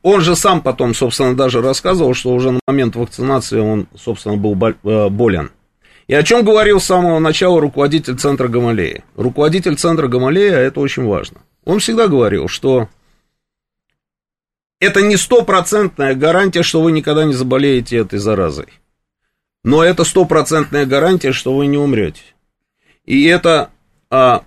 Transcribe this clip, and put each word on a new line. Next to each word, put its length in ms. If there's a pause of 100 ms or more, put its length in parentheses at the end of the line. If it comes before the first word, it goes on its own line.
он 180
же 160
сам 240
потом, 340
собственно, 400
даже 280
рассказывал, 520
что 200
уже 180
на 140
момент 300
вакцинации 640
он, 260 (100)
собственно, 400
был 180
бол-, 300
э, 240
болен. 420 (560)
И 80
о 80
чём 220
говорил 360
с 40
самого 340
начала 420
руководитель 560
Центра 320
Гамалея? 560 (120)
Руководитель 600
Центра 300
Гамалея, 520
это 220
очень 260
важно. 320 (260)
Он 140
всегда 300
говорил, 400
что 400 (1900)
это 220
не 140
стопроцентная 1000
гарантия, 480
что 200
вы 100
никогда 320
не 80
заболеете 680
этой 200
заразой. 480 (960)
Но 200
это 220
стопроцентная 800
гарантия, 480
что 240
вы 100
не 120
умрёте. 420 (840)
И 180
это, 460 (400)
а, 360